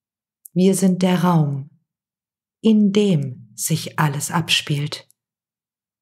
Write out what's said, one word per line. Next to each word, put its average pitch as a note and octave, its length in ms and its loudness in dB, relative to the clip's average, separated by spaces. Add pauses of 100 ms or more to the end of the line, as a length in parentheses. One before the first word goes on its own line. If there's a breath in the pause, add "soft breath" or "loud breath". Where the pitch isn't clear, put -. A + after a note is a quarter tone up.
(520)
wir F#3 220 2
sind F#3 280 0
der F3+ 200 2
Raum, D3 480 0 (880)
in G#3+ 320 4
dem E3+ 640 -2
sich - 460 -6
alles D3 320 -4
abspielt. D3+ 760 -4 (920)